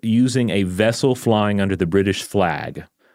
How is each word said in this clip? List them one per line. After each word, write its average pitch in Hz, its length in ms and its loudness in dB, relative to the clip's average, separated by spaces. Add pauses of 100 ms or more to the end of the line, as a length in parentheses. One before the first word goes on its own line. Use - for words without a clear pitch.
using 120 460 2
a 98 120 0
vessel 110 540 0
flying 104 440 0
under 98 140 0
the 90 120 -2
British 98 360 0
flag, 78 640 -4 (300)